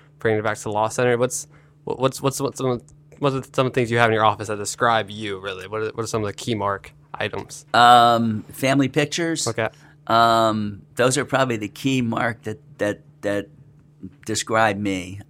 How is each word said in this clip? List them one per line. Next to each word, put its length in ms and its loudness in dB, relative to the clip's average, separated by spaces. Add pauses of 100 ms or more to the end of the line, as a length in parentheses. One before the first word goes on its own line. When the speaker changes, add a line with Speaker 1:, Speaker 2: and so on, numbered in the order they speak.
(200)
Speaker 1:
bringing 180 2
it 40 -4
back 140 -2
to 80 -14
the 80 -4
law 160 0
center. 300 0
What's, 300 -4 (360)
what's, 380 -2
what's, 180 -2
what's 180 -4
some 80 -4
of, 160 -2 (380)
what 120 0
are 100 -4 (100)
some 140 0
of 60 -2
the 20 -16
things 160 0
you 80 0
have 120 6
in 40 2
your 100 2
office 240 2
that 80 -4
describe 520 0
you, 320 -8
really? 280 -10
What 140 -6
are, 40 -4
what 160 -8
are 40 -6
some 160 -4
of 40 -4
the 80 -8
key 200 -6
mark 380 -4 (220)
items? 580 -8
Speaker 2:
Um, 680 6 (100)
family 360 0
pictures. 600 -2
Speaker 1:
Okay. 200 -2 (380)
Speaker 2:
Um, 760 2 (140)
those 200 2
are 80 0
probably 320 0
the 120 -8
key 340 -2
mark 400 -4
that, 180 -8 (180)
that, 220 -2 (220)
that 260 -4 (760)
describe 520 0
me. 520 -4